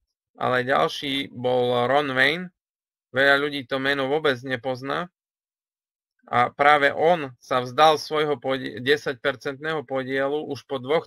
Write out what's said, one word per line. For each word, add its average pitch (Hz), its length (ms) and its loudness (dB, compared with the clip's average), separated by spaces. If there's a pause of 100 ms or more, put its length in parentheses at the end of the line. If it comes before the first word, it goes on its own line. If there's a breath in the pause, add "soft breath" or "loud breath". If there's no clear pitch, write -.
(420)
ale 123 240 0
ďalší 139 640 -2
bol 123 560 0
Ron 135 320 0
Wayne. 160 320 2 (640)
Veľa 139 240 4
ľudí 143 320 -4
to 135 80 -2
meno 135 320 0
vôbec 143 320 0
nepozná. 135 720 -6 (1120)
A 123 240 0
práve 143 400 4
on 151 480 0
sa 127 240 -2
vzdal 147 400 4
svojho 151 400 -2
podie-, 131 400 -4
desaťpercentného 143 1040 -2
podielu 135 640 -4
už 131 160 -10
po 131 160 -8
dvoch 147 260 0